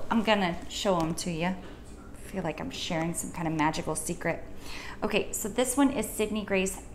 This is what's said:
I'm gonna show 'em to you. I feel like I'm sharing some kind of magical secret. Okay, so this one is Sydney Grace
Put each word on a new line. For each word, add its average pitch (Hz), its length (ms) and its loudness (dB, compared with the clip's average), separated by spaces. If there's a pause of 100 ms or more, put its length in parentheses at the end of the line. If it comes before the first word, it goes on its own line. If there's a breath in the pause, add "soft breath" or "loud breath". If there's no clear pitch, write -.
I'm 220 140 4
gonna 196 320 4 (140)
show 185 300 2
'em 160 160 2
to - 160 -4
you. 165 160 0
I - 840 -8
feel 185 100 -2
like 156 160 -4
I'm 165 120 -6
sharing 170 420 -2
some - 180 -4
kind 170 160 -2
of 156 60 2
magical 156 420 2
secret. - 480 -2 (600 loud breath)
Okay, 214 280 2
so - 180 -4
this 247 260 2
one 277 160 8
is 220 180 0
Sydney 214 340 0
Grace 190 360 2 (160)